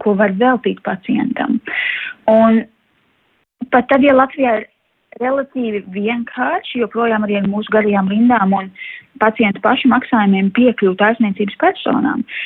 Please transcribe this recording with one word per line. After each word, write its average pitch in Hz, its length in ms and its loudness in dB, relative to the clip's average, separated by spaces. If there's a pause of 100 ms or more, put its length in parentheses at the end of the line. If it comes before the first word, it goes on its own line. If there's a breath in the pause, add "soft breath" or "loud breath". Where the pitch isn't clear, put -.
ko 208 140 0
var 202 180 2
veltīt 220 500 0
pacientam. - 800 -4 (680 loud breath)
Un 220 380 4 (1040)
pat 247 200 0
tad, 269 160 4
ja 285 120 6
Latvijā 262 440 0
ir - 80 -14 (520)
relatīvi 254 600 -4 (100)
vienkārši, 240 920 -4
joprojām 220 420 -2
arī 202 140 -2
ar 196 100 -2
mūsu 208 240 -6
garajām 202 360 2
rindām 214 460 2
un 190 140 -6 (500 loud breath)
pacientu 214 440 0
pašu 240 260 2
maksājumiem 196 640 2
piekļūt 208 480 2
ārstniecības 208 560 -2
personām, - 640 -2 (220 loud breath)